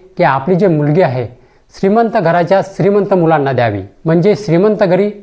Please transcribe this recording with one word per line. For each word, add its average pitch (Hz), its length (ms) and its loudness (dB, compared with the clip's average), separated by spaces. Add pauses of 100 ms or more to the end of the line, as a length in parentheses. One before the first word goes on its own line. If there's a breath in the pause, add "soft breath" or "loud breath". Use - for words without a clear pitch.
(160)
की 175 60 0
आपली 143 320 0
जी 190 120 0
मुलगी 151 360 2
आहे, 127 240 -2 (540 soft breath)
श्रीमंत 220 360 0
घराच्या 175 480 0
श्रीमंत 196 500 0
मुलांना 160 380 0
द्यावी, 113 300 -2 (220)
म्हणजे 170 320 2
श्रीमंत 202 460 0
घरी 190 280 0 (120)